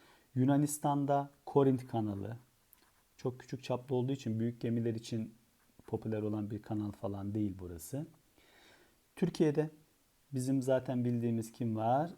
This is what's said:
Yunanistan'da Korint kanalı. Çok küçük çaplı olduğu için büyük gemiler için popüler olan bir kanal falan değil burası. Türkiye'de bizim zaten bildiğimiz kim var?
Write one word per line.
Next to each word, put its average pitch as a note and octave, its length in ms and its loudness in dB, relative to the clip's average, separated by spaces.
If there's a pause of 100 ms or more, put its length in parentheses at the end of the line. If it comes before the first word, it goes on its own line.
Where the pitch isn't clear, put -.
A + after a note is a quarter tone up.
(340)
Yunanistan'da C#3+ 960 2 (160)
Korint C3+ 400 4
kanalı. G#2+ 500 -4 (800)
Çok B2 240 -6
küçük - 240 -10
çaplı B2 320 -2
olduğu B2+ 160 2
için A2+ 280 -2
büyük A#2 200 -2
gemiler A#2 340 0
için A2+ 400 -6 (520)
popüler A2 360 -2
olan G#2+ 280 -2
bir G#2 120 -6
kanal G#2 300 -4
falan G2+ 420 -6
değil G#2 240 -2
burası. F2+ 480 -10 (1080)
Türkiye'de D#3 540 2 (640)
bizim C3 300 0
zaten B2+ 420 2
bildiğimiz A#2 480 0
kim A2+ 240 -2
var? B2+ 420 2